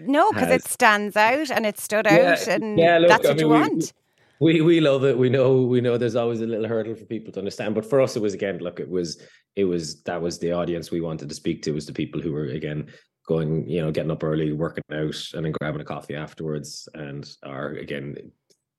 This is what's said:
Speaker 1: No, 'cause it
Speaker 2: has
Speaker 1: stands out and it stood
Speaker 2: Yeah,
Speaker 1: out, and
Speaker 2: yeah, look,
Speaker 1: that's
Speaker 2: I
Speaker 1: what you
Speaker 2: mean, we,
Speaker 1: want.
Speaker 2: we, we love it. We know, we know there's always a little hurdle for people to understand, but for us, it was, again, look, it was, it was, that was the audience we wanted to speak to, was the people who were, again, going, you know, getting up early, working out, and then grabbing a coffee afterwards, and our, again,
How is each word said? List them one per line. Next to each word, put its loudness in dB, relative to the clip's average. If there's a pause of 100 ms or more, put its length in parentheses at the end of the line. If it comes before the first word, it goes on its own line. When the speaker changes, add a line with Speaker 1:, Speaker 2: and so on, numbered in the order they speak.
Speaker 1:
No, 2
'cause 0
it 2
Speaker 2:
has -10
Speaker 1:
stands 2
out 2
and -2
it -4
stood -2
Speaker 2:
Yeah, 6
Speaker 1:
out, 0
and 0
Speaker 2:
yeah, 6
look, 6
Speaker 1:
that's 6
Speaker 2:
I 6
Speaker 1:
what 2
you 2
Speaker 2:
mean, 6
we, 6
Speaker 1:
want. -2 (480)
Speaker 2:
we, 4
we 6
love 4
it. 4
We 4
know, 4
we 4
know 2
there's 0
always 0
a -2
little -2
hurdle -2
for -16
people -10
to -8
understand, -4
but -2
for 2
us, 0
it -2
was, 0
again, -4
look, -8
it -8
was, -4 (340)
it 2
was, -4
that -6
was -4
the -2
audience -4
we -2
wanted -6
to -10
speak -6
to, -4
was -6
the -14
people -6
who -6
were, -4
again, -6 (400)
going, -2
you -2
know, -2
getting -2
up -4
early, 0
working -4
out, -4 (180)
and -6
then -4
grabbing -6
a -12
coffee -10
afterwards, -10
and -12
our, -8
again, -10 (640)